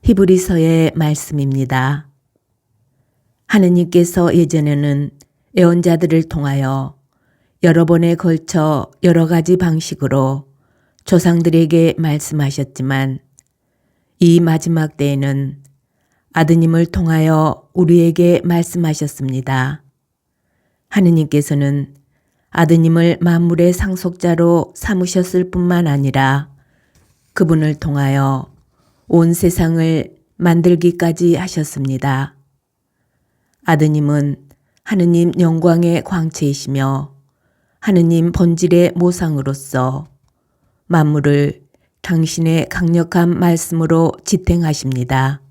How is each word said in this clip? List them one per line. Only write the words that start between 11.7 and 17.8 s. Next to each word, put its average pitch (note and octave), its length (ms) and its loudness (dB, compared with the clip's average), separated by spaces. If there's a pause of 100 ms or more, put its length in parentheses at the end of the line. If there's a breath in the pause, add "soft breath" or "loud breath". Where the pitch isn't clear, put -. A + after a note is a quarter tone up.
말씀하셨지만 C#3 1200 -4 (1000)
이 E3+ 220 6
마지막 D#3+ 560 -2
때에는 C#3 640 -4 (680)
아드님을 E3 540 2
통하여 D#3+ 840 0
우리에게 F3 720 2